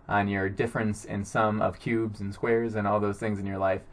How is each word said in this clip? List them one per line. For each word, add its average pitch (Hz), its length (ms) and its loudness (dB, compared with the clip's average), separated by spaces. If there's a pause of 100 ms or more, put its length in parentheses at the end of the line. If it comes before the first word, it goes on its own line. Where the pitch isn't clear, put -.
on 101 200 2
your 98 220 0
difference 110 560 -2
and 101 200 -4
sum 107 360 2
of 95 180 0
cubes 113 400 -2
and 101 120 -6
squares 117 440 0
and 104 100 0
all 101 140 4
those 101 180 0
things 107 220 -2
in 98 60 -6
your 98 120 -4
life, 95 240 2 (120)